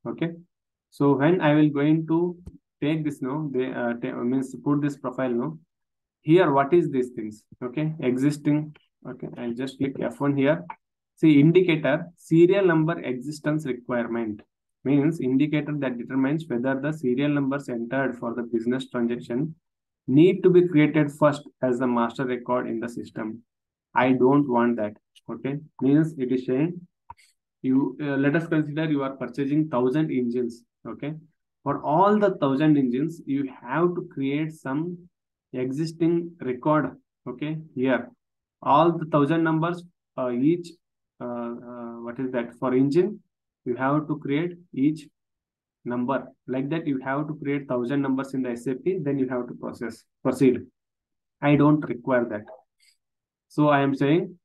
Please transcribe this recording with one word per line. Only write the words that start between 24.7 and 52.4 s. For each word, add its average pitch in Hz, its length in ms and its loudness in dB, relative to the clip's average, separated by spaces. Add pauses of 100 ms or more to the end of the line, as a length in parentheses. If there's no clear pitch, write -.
that. 104 180 -4 (360)
Okay, 135 300 -6 (200)
means 151 380 4
it 123 140 -2
is 127 120 0
saying 156 340 -2 (840)
you, 131 400 0
uh, 143 140 -2
let 143 200 2
us 160 100 -2
consider 156 440 -2
you 143 140 0
are 135 120 -6
purchasing 139 520 -2
thousand 131 420 0
engines. 123 540 -4 (220)
Okay, 131 260 -10 (500)
for 139 200 -4
all 190 360 4
the 190 180 2
thousand 147 400 4
engines, 135 500 -2
you 139 240 -4 (120)
have 165 320 0
to 175 180 -8
create 147 400 -4
some 160 440 -6 (560)
existing 160 800 -2 (100)
record. 131 560 -2 (320)
Okay, 151 300 -8 (160)
here 123 340 0 (540)
all 160 340 4
the 156 160 -8
thousand 156 320 2
numbers, 165 400 -2 (320)
uh, 127 140 -4
each, 165 380 0 (520)
uh, 123 40 -10
uh, 120 760 -10
what 120 180 -12
is 131 140 -6
that, 117 260 -6
for 127 140 -2
engine, 143 480 2 (460)
you 120 100 -4
have 147 320 0
to 156 120 -4
create 160 320 -2 (200)
each 147 340 -2 (800)
number. 123 440 -4 (180)
Like 139 240 -4
that, 160 160 -4
you 135 180 -2
have 143 220 -4
to 156 160 -8
create 143 260 -4
thousand 127 320 -2
numbers 131 320 -2
in 131 100 -2
the 123 80 -4
S 117 160 -8
A 135 80 -2
P, 180 280 -4
then 139 160 -2
you 127 100 0
have 123 200 -4
to - 60 -14
process, - 480 -12 (200)
proceed. 131 380 2 (800)
I 147 140 4
don't 147 240 4
require 120 500 -2
that. 107 140 -8 (1040)